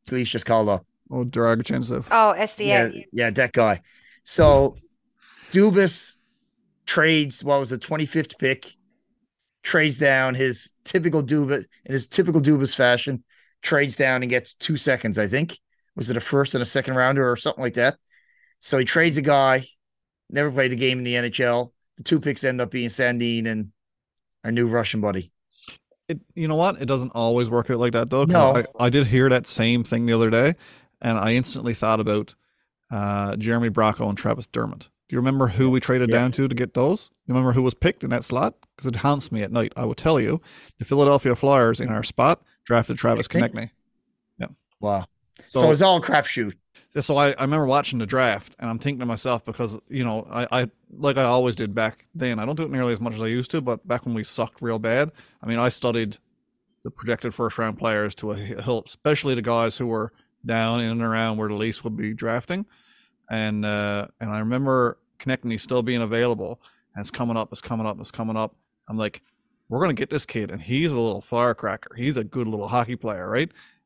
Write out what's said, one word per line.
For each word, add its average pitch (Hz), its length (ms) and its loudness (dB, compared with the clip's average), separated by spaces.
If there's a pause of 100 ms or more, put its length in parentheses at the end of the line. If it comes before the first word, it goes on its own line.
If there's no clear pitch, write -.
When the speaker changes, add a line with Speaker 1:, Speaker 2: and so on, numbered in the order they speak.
Speaker 1:
please 127 220 -4
just - 160 -6
call 110 240 2
up. 98 160 0 (260)
Speaker 2:
Oh, 127 140 -4
Dragochentsev. 120 880 -2
Speaker 3:
Oh, 220 220 6
S 196 240 0
D 208 140 -6
A. 117 200 4
Speaker 1:
Yeah, - 200 -14
yeah, 117 200 0
that 120 220 0
guy. 107 280 2 (440)
So 143 520 6 (760)
Dubas 190 640 4 (680)
trades, 156 560 2
what 139 160 2
was 131 120 -4
the 127 80 -6
twenty-fifth 156 600 -4
pick, 131 320 -2 (920)
trades 156 360 2
down 131 360 2
his 127 360 -2 (140)
typical 160 380 0
Dubas, 135 420 0 (220)
in 131 60 -8
his 131 140 -2
typical 170 340 2
Dubas 139 360 2
fashion, 123 480 2 (380)
trades 143 340 0
down 131 260 0
and 120 80 -4
gets 123 240 -2
two - 220 -4
seconds, 120 420 0
I 104 80 2
think. 139 320 -2 (380)
Was 117 140 -6
it 113 60 -2
a 117 40 -2
first 139 340 0
and 123 80 0
a 117 40 -2
second 131 280 -2
rounder 127 340 2
or 120 80 0
something 131 260 -6
like 123 120 -2
that? 127 220 2 (640)
So - 180 0
he 135 60 2
trades 160 320 2
a 151 60 0
guy, 135 420 4 (640)
never 143 220 0
played 131 220 2
a 123 40 -4
game 127 220 0
in 123 60 -6
the 123 120 -2
N 123 80 0
H 120 160 -4
L. 123 320 0 (240)
The - 80 -20
two 160 160 2
picks 139 240 -4
end 127 160 0
up 120 100 -2
being 120 180 -4
Sandin 117 580 0
and 110 260 -4 (720)
our 113 80 -4
new 120 160 2
Russian 113 320 -2
buddy. 95 320 -4 (760)
Speaker 2:
It, 165 100 -6 (160)
you 160 140 -4
know 156 80 0
what? 175 240 0
It 135 60 -6
doesn't 131 240 -2
always 117 400 2
work 120 200 0
out 120 80 0
like 120 140 2
that, 117 180 0
though, 135 160 2
'cause 170 60 2
Speaker 1:
No. 135 240 6
Speaker 2:
I, 123 300 0
I - 40 6
did 135 160 4
hear 127 220 4
that 123 180 2
same 117 380 2
thing 117 220 -2
the 117 60 2
other 113 180 4
day, 131 240 4 (480)
and 113 160 0
I 110 160 0
instantly 120 400 -2
thought 110 260 0
about, 104 340 -2 (560)
uh, 101 460 -4
Jeremy 117 340 0
Bracco 107 380 2
and 104 100 -4
Travis 113 300 -2
Dermott. 113 400 -6 (200)
Do - 60 -8
you 131 40 0
remember 131 300 2
who 127 220 2
we 131 80 4
traded 127 300 0
Speaker 1:
Yeah. 120 80 4
Speaker 2:
down 123 160 2
to 135 160 0
to 131 60 -4
get 120 200 -4
those? 147 360 0 (160)
You 127 80 -2
remember 127 180 2
who 131 100 2
was 127 120 2
picked - 280 0
in 131 80 -4
that 123 140 -2
slot? 131 300 -2 (220)
'Cause 135 100 -8
it 120 100 -2
haunts 139 340 0
me 110 120 -4
at 98 100 -6
night. 113 240 0
I 120 80 -4
will 113 100 -2
tell 160 240 2
you, 117 220 0 (380)
the 117 60 -8
Philadelphia 139 520 4
Flyers 123 440 4
in 123 100 -4
our 110 120 -2
spot - 400 2 (220)
drafted 120 340 0
Travis 113 300 0
Speaker 1:
Konechny? - 240 0
Speaker 2:
Konechny. - 180 -10 (680)
Yeah. - 80 -8 (340)
Speaker 1:
Wow. 98 240 -2 (440)
Speaker 2:
So 131 120 0
Speaker 1:
So 156 100 6
it's 151 120 4
all 190 160 6
a - 20 -2
crapshoot. 123 540 0 (380)
Speaker 2:
Yeah, 143 100 -4
so 143 140 0
I, 143 180 4
I - 80 -4
remember 147 240 0
watching 135 340 0
the 110 60 -4
draft, 113 520 0
and 120 100 -8
I'm 113 120 -6
thinking 143 180 -4
to 123 80 -6
myself, 117 380 -4
because, 110 340 -8 (100)
you 131 140 -6
know, 113 260 -4
I, 120 340 -2
I, 110 80 -4 (200)
like 139 280 -2
I 135 40 4
always 123 320 2
did 104 180 -6
back 110 440 -4
then, 123 240 -4
I 110 40 -4
don't 143 120 -4
do 160 80 -4
it 143 80 -8
nearly 127 200 0
as 104 80 -4
much 117 140 -6
as 110 80 -8
I 113 60 -4
used 123 240 -4
to, 160 80 -2
but 123 260 -6
back 120 200 -4
when 120 80 -4
we 107 100 -6
sucked - 360 -6
real 113 200 -2
bad, 127 320 0 (280)
I - 60 -12
mean, 117 140 -2
I 123 80 2
studied 117 500 -2 (640)
the - 80 -12
projected 113 420 -6
first-round 110 460 -4
players 107 380 -2
to 107 160 -6
a - 20 -4
hi-, 101 260 -10
hilt, 117 280 -4
especially 147 480 -2
the 117 60 -4
guys 117 360 0
who 127 80 -4
were 110 260 -4 (320)
down 113 360 0
in 113 100 -2
and 117 120 -2
around 113 340 -2
where 107 120 -4
the 104 60 -4
Leafs 107 300 -4
would 110 120 -6
be 107 160 -6
drafting. 120 540 -6 (640)
And, 107 340 -2
uh, 104 440 -2 (120)
and 107 120 -6
I 107 80 -4
remember 127 580 0 (220)
Konechny 120 400 -6
still 127 220 -2
being 117 200 -2
available, 113 580 -2 (360)
and 101 60 -8
it's - 100 -12
coming 117 240 -4
up, 110 160 -6
it's - 80 -12
coming 113 260 -6
up, 104 140 -8
it's 107 100 -14
coming 110 260 -6
up. 110 200 -6 (320)
I'm 110 80 -8
like, 107 260 -6 (460)
"We're 127 120 -2
gonna 170 140 0
get 123 160 -6
this 147 160 -4
kid, 107 240 -6
and 101 100 -12
he's 131 300 -2
a 131 80 -2
little 107 220 -2
firecracker. 117 760 -2
He's 131 220 -4
a 113 80 -4
good 120 240 -6
little 104 180 -6
hockey 120 300 -2
player," 98 340 -8
right? 139 220 -2 (340)